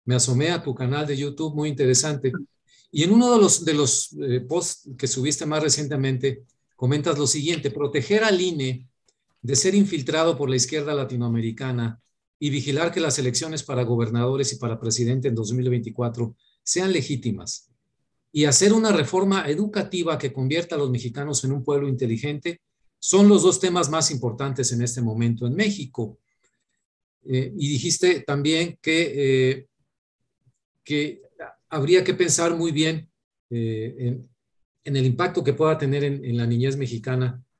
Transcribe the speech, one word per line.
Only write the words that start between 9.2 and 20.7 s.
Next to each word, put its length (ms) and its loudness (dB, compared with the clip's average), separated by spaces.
de 140 -2
ser 200 2
infiltrado 600 2
por 120 -2
la 80 2
izquierda 360 -2
latinoamericana 1080 -4
y 120 -2
vigilar 420 -2
que 80 -2
las 180 0
elecciones 460 -4
para 200 -2
gobernadores 720 0
y 40 -10
para 220 -6
presidente 500 -2
en 60 -2
dos 180 -4
mil 160 0
veinticuatro 680 -4
sean 280 0
legítimas. 760 -4
Y 120 2
hacer 280 6
una 180 4
reforma 560 2
educativa 720 -2
que 160 -6
convierta 420 -2